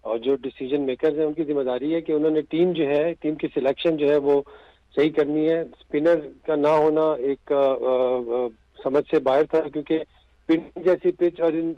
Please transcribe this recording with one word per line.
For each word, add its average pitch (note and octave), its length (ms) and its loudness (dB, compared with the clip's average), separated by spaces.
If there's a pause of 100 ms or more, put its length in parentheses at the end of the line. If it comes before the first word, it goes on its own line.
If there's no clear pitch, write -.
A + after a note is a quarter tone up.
और A2+ 140 -4
जो C3 160 0
decision C3+ 460 -4
makers C#3+ 380 -2
हैं, D#3 80 0
उनकी D3+ 180 -4
जिम्मेदारी C#3 480 -2
है E3 80 -2
कि D#3+ 120 -6
उन्होंने D#3 300 0
team F3 300 0
जो D#3+ 120 -2
है, D3 280 0
टीम D#3 220 -4
की D3+ 120 -6
selection C#3 440 -2
जो D3 200 0
है D3 80 4
वो C#3+ 260 2 (520)
सही D3+ 140 2
करनी D#3 360 0
है। E3 180 0
Spinner D#3+ 520 0
का D3+ 400 -4
ना D3 140 2
होना D#3 500 4
एक, C#3 320 -4
अ, - 20 2
अ, B2+ 840 0
अ, B2 120 -2 (340)
समझ C#3 220 0
से D#3 140 0
बाहर C#3 280 2
था, D#3+ 140 0
क्योंकि D3+ 380 -4 (500)
पिंडी E3 360 -2
जैसी F3+ 260 2
pitch F3 300 -2
और E3 160 0
इन, E3 220 -4